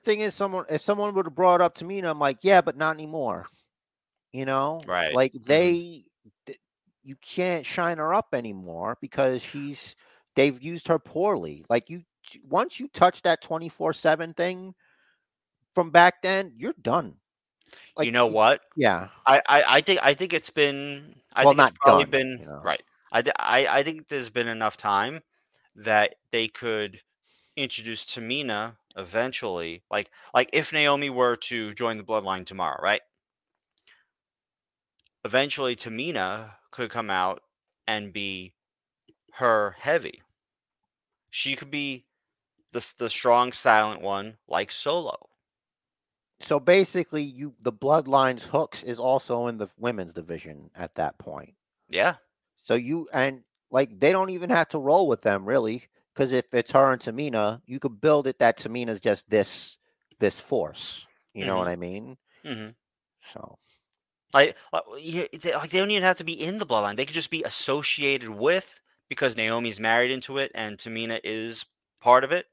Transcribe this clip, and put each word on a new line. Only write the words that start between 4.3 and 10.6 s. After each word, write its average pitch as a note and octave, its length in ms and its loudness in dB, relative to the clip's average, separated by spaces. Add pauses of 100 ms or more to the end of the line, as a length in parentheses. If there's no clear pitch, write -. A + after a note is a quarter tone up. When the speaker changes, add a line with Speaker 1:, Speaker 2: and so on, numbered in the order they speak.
Speaker 1:
You C3 140 -8
know? C#3 420 -2
Speaker 2:
Right. E2+ 260 0
Speaker 1:
Like, C3 200 2
Speaker 2:
Mm-hmm. A#2+ 140 -16
Speaker 1:
they, E3+ 580 2 (400)
th-, - 140 -18 (440)
you C3+ 140 -18
can't F3 480 -4
shine E3+ 320 -2
her D#3 160 -2
up A3 200 0
anymore G2 680 -6
because C3 400 0
she's, C#3+ 540 -12 (400)
they've C3+ 280 4